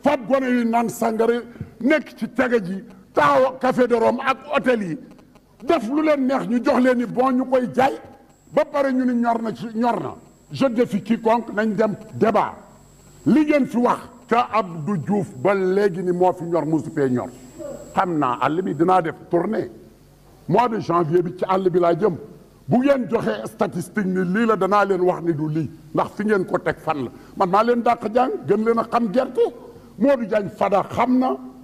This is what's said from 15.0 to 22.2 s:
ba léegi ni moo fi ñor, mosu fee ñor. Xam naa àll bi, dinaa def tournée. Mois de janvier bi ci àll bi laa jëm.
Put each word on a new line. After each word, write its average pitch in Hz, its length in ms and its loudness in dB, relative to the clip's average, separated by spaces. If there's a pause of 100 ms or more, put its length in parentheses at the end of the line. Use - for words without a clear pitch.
ba 175 180 2
léegi 190 480 0
ni 180 100 -2
moo 180 200 4
fi 175 120 -6
ñor, 170 220 0
mosu 156 240 -2
fee 139 180 0
ñor. 117 220 -2 (640)
Xam 180 240 0
naa 123 240 0
àll 147 180 0
bi, 190 140 -4
dinaa 180 260 4
def 160 140 -4 (160)
tournée. 190 400 -2 (800)
Mois 220 200 2
de 220 120 -4
janvier 170 420 2
bi - 160 -4
ci - 100 -2
àll 185 220 2
bi 170 80 0
laa 170 160 4
jëm. 175 220 0 (500)